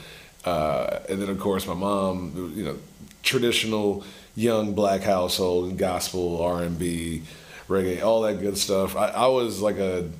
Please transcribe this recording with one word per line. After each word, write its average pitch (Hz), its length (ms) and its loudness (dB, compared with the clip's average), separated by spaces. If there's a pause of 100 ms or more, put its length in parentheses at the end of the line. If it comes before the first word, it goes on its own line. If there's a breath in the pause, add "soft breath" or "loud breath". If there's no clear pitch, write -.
(440 loud breath)
uh, 78 640 0
and 98 120 -2
then, 98 80 -2
of 95 120 -4
course, 95 260 0
my 90 80 -2
mom, 92 800 -2
you 101 100 -6
know, 71 140 -6 (460)
traditional 110 800 2 (300 loud breath)
young 110 400 2
black 98 280 4
household 90 680 2
and 92 100 -4
gospel, 87 640 0
R 87 200 0
and 85 160 -2
B, 82 440 -2 (460 loud breath)
reggae, 92 340 0
all 113 200 4
that 104 180 0
good 98 180 -2
stuff. 95 380 0
I, 101 120 2
I 113 180 2
was 120 340 2
like 101 160 0
a, 90 320 -2 (120)